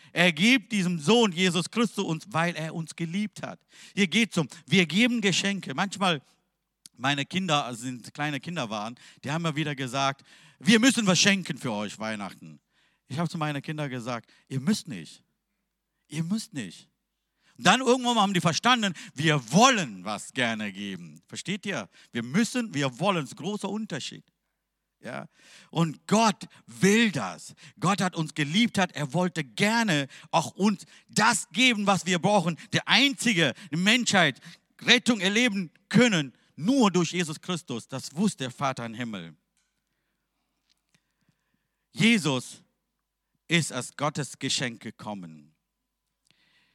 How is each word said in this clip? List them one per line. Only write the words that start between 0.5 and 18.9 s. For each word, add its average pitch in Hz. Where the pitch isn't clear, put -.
diesem 180
Sohn 214
Jesus 180
Christus 214
uns, 160
weil 170
er 156
uns 160
geliebt 190
hat. 135
Hier 196
geht's 214
um, 147
wir 175
geben 233
Geschenke. 196
Manchmal, 180
meine 139
Kinder, 160
also 120
sind 127
kleine 147
Kinder 147
waren, 110
die 131
haben 170
mir 160
wieder 151
gesagt, 135
wir 214
müssen 233
was 180
schenken 190
für 123
euch 104
Weihnachten. 101
Ich 131
habe 170
zu -
meinen 151
Kindern 151
gesagt, 120
ihr 135
müsst 180
nicht. 92
Ihr 160
müsst 202
nicht. 107
Und 185
dann 220
irgendwann 240
haben 196
die 180
verstanden, 202